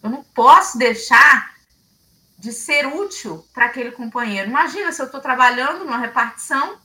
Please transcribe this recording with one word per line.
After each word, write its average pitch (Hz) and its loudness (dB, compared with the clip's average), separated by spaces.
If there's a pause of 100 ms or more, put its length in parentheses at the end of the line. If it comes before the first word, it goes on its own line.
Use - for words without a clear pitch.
Eu 214 -6
não 262 -8
posso 269 6
deixar 254 2 (840)
de 226 -12
ser 294 -2
útil 277 -8
pra 240 0
aquele 240 -8
companheiro. 220 -8
Imagina 320 -4
se - -10
eu 254 -10
tô 269 -14
trabalhando 262 0
numa 247 -6
repartição 247 -6